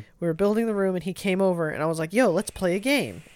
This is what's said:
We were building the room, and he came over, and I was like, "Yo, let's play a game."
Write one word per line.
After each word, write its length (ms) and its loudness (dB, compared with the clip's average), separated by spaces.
We 60 -2
were 60 2
building 320 2
the 80 -2
room, 220 0
and 80 -6
he 100 -6
came 280 0
over, 280 2
and 140 -4
I 40 2
was 120 -2
like, 140 -4
"Yo, 180 4
let's 200 0
play 260 0
a 20 -2
game." 440 -2